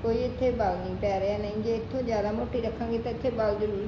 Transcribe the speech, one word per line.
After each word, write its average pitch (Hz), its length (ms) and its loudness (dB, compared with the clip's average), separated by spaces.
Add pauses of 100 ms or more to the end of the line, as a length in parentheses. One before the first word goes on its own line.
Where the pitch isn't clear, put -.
ਕੋਈ 226 120 4
ਇੱਥੇ 247 360 2
ਬਲ 202 260 2
ਨਹੀਂ 185 180 -4
ਪੈ 190 240 0
ਰਿਹਾ, 202 180 2
ਨਹੀਂ, 208 180 -2
ਜੇ 226 200 0
ਇੱਥੋਂ 254 260 -2
ਜ਼ਿਆਦਾ 214 300 0
ਮੋਟੀ 233 300 -2
ਰੱਖਾਂਗੇ 226 360 -2
ਤਾਂ 233 140 -2
ਇੱਥੇ 240 180 -2
ਬਲ 220 300 2
ਜ਼ਰੂਰ 208 280 0